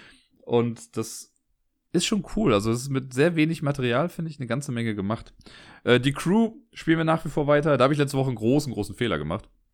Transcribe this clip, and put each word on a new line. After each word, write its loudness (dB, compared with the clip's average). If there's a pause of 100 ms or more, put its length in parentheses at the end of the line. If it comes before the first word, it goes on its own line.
(420)
Und -2
das -8 (600)
ist 0
schon 0 (120)
cool. 2
Also 4
es -2
ist -8
mit -4
sehr 2
wenig 0
Material, 0
finde -8
ich, -14
eine -8
ganze -4
Menge -2
gemacht. -6 (480)
Äh, 6
die 0
Crew 2 (200)
spielen 0
wir -2
nach 0
wie -8
vor -2
weiter. 4
Da 4
hab 4
ich 2
letzte 0
Woche 0
einen -4
großen, 0
großen -6
Fehler -2
gemacht. -6 (260)